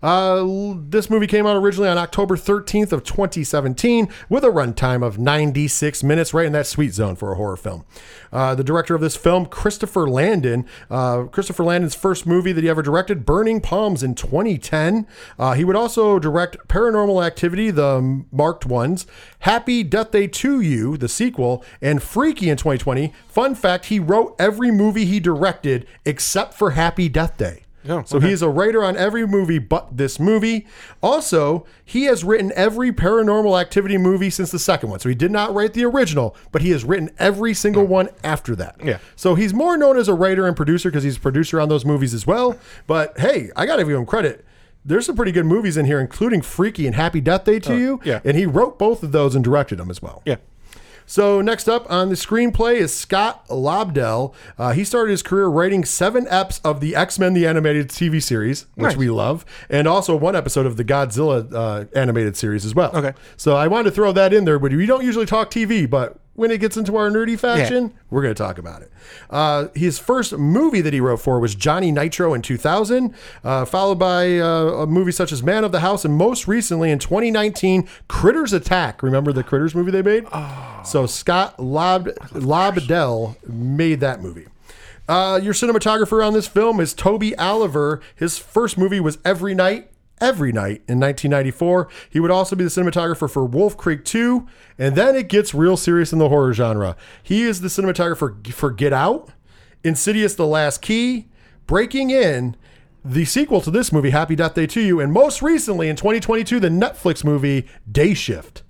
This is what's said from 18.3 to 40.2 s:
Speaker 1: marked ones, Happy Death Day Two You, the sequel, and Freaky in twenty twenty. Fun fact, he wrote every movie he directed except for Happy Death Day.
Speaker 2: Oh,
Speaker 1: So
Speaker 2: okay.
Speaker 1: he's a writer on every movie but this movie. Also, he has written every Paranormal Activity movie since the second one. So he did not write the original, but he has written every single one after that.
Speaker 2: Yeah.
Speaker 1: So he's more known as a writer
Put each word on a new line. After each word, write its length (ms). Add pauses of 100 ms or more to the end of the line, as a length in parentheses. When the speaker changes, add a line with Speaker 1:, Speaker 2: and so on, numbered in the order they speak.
Speaker 1:
marked 360
ones, 400 (320)
Happy 440
Death 280
Day 160
Two 340
You, 380
the 100
sequel, 560 (160)
and 220
Freaky 480
in 80
twenty 200
twenty. 360 (120)
Fun 280
fact, 320
he 120
wrote 400
every 320
movie 360
he 120
directed 680 (180)
except 480
for 200
Happy 360
Death 300
Day. 240 (240)
Speaker 2:
Oh, 200
Speaker 1:
So 100
Speaker 2:
okay. 140
Speaker 1:
he's 100
a 80
writer 340
on 140
every 300
movie 320
but 400
this 200
movie. 480 (360)
Also, 640 (180)
he 200
has 200
written 320
every 360
Paranormal 680
Activity 380
movie 320
since 200
the 80
second 300
one. 120
So 100
he 40
did 160
not 220
write 220
the 100
original, 500 (160)
but 120
he 80
has 120
written 360
every 340
single 320
one 240 (140)
after 340
that. 260
Speaker 2:
Yeah. 180 (160)
Speaker 1:
So 180
he's 180
more 240
known 220
as 100
a 60
writer 320